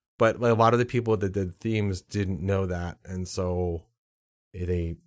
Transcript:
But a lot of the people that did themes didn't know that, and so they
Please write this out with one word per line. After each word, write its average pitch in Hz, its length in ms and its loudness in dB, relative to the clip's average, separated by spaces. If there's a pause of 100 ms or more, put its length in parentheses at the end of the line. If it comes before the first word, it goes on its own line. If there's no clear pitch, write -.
(160)
But 113 200 4
a 117 180 4
lot 113 200 6
of 120 40 6
the 120 80 2
people 110 300 0
that 95 160 -2
did 95 240 -4
themes 104 460 -2
didn't 95 380 -4
know 95 260 0
that, 87 380 -6
and 92 220 -8
so 90 600 -4 (680)
they 87 420 -2 (100)